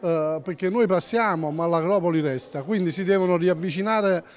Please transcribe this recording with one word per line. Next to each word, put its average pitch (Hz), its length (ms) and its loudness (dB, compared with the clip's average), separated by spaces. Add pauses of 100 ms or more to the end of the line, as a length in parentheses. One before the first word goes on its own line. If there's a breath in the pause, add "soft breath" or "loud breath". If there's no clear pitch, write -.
eh, 160 400 -2
perché 185 280 -4
noi 226 180 2
passiamo 180 640 0
ma 165 140 -2
l'Agropoli 170 560 2
resta, 139 400 -4
quindi 180 300 -2
si 190 120 -4
devono 185 320 4
riavvicinare 180 880 0 (140)